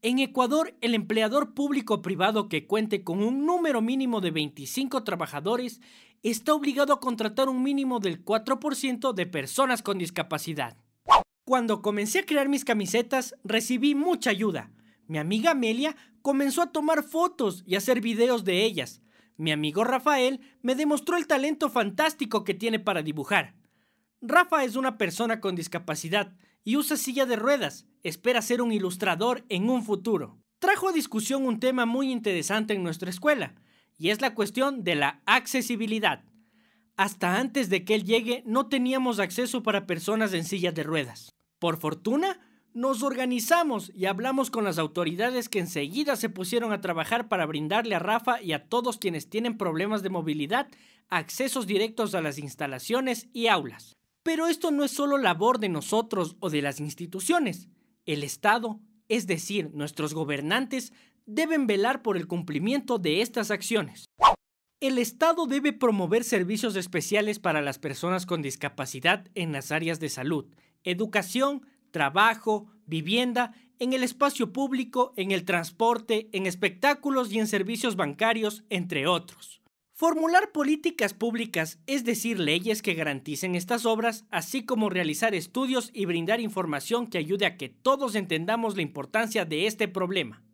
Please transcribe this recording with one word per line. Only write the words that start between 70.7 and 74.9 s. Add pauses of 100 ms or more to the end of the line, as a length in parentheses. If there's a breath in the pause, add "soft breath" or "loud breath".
educación, (240 soft breath)
trabajo, (140)
vivienda, (240 loud breath)
en
el
espacio
público,